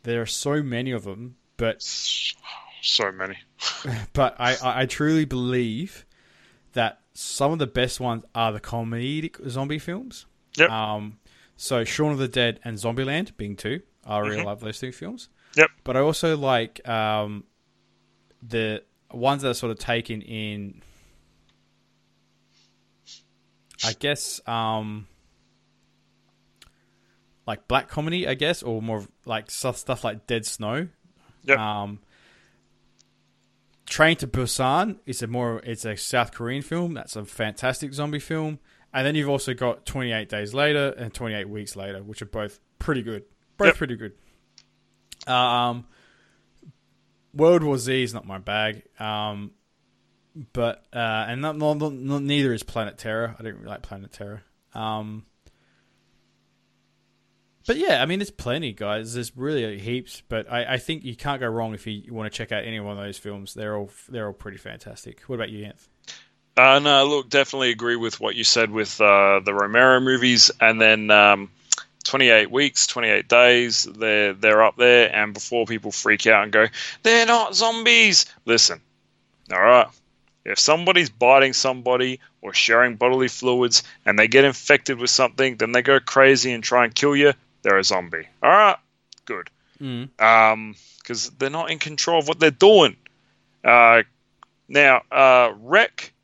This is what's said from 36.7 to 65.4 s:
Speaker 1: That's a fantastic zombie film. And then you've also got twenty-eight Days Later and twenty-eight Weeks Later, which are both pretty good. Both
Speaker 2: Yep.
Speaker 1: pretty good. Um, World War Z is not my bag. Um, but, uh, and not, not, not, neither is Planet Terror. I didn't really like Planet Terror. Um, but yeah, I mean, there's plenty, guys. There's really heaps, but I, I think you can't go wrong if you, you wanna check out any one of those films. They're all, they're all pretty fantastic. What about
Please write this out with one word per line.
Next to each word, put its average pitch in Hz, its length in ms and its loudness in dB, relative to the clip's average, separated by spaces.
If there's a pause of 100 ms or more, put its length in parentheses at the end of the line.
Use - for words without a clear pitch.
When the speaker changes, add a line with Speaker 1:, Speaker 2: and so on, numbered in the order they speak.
Speaker 1:
That's - 220 -14
a 107 80 -12
fantastic 127 720 -8
zombie 147 260 -8
film. 156 400 -8 (340)
And 131 120 -2
then 143 100 0
you've 147 140 -2
also 135 240 -4
got 123 320 -4
twenty-eight 117 420 -6
Days 104 260 -8
Later 143 440 0
and 113 160 -12
twenty-eight 107 340 -8
Weeks 104 280 -14
Later, 98 280 -12
which 104 180 -16
are 110 40 -12
both 104 340 -12 (200)
pretty 139 220 -4
good. 107 220 -10 (340)
Both 202 100 2
Speaker 2:
Yep. - 100 4
Speaker 1:
pretty 131 180 -8
good. 107 180 -16 (1160)
Um, 123 540 0 (1500)
World 160 300 4
War 143 140 0
Z 131 260 -2
is 113 100 -6
not 117 120 -14
my 95 140 -14
bag. 104 440 -4 (160)
Um, 107 520 -8 (1040)
but, 117 400 -4
uh, 113 360 -4
and 123 120 -8
not, 151 160 -6
not, 151 200 -2
not, 143 440 -6
neither 139 320 0
is 110 100 -8
Planet 107 340 -10
Terror. 113 420 -6
I 110 40 -16
didn't 107 160 -14
really 107 100 -18
like 104 140 -14
Planet 98 280 -18
Terror. 104 320 -16 (300)
Um, 107 520 -10 (2500)
but - 120 -2
yeah, 220 240 0
I 135 40 0
mean, 180 140 -4
there's 202 120 -8
plenty, 131 400 -8
guys. 110 440 -8
There's 120 200 -10
really 127 440 -6
heaps, 120 500 -10
but 113 220 -8
I, 123 240 -4
I - 20 -6
think 156 260 -8
you 123 120 -12
can't 139 260 -6
go 123 60 -4
wrong 113 260 -6
if 101 140 -16
you, 110 60 -10 (120)
you 117 80 -18
wanna 110 160 -10
check 110 240 -10
out 107 100 -4
any 113 160 -10
one 101 180 -10
of 101 60 -12
those 101 140 -12
films. 101 380 -16
They're 107 200 -8
all, 101 140 -10 (180)
they're 113 200 -10
all 101 60 -12
pretty 98 260 -16
fantastic. - 600 -20
What 131 140 -12
about 110 140 -8